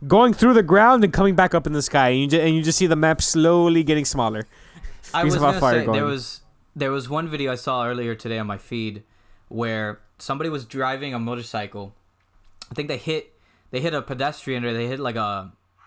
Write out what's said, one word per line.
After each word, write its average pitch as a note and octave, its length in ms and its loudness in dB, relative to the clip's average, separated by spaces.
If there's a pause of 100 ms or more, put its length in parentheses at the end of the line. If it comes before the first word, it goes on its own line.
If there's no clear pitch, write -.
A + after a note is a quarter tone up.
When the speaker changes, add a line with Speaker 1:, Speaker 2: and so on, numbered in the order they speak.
Speaker 1:
going A3+ 260 6
through B3 200 4
the A3 100 6
ground G#3+ 400 6
and F3+ 80 4
coming G3 240 4
back F3+ 200 4
up D#3+ 100 0
in D3+ 80 -4
the D3 80 0
sky, C3+ 280 2
and C3 120 2
you C#3+ 60 0
ju-, D#3+ 120 2
and D#3+ 160 2
you D#3+ 60 0
just D#3 160 0
see F#3 100 2
the D3+ 80 4
map D#3+ 260 2
slowly E3+ 600 4
getting D3+ 220 0
smaller A2 400 -2 (680)
Speaker 2:
I E3+ 100 -2
Speaker 1:
because - 20 2
Speaker 2:
was E3 100 2
Speaker 1:
of E3+ 60 0
how D3 60 4
Speaker 2:
gonna F3+ 120 0
Speaker 1:
far C3+ 120 2
Speaker 2:
say, A#2 60 2
Speaker 1:
you're A2+ 80 -2
going. A2 120 0
Speaker 2:
there A2 80 0
was, C#3 360 -8 (340)
there C#3 160 -4
was C3 180 -6
one D#3 200 -4
video C#3+ 220 -6
I B2 40 -4
saw B2 320 -6
earlier A#2+ 280 -6
today A2+ 220 -8
on A2 100 -6
my G2+ 120 -8
feed A2 420 -8 (480)
where A2+ 500 -6 (200)
somebody D3+ 320 -8
was C#3 140 -8
driving C3+ 500 -6
a A#2 40 -6
motorcycle. A2 760 -10 (760)
I - 40 -16
think D3+ 140 -8
they C3+ 80 -6
hit, D#3 360 -8 (380)
they B2+ 100 -6
hit D#3+ 140 -4
a C#3 80 -4
pedestrian, C3 600 -6
or A#2+ 60 -4
they A#2 160 -4
hit, C3 120 -8
like, B2 160 -6
a, G2+ 360 -6 (360)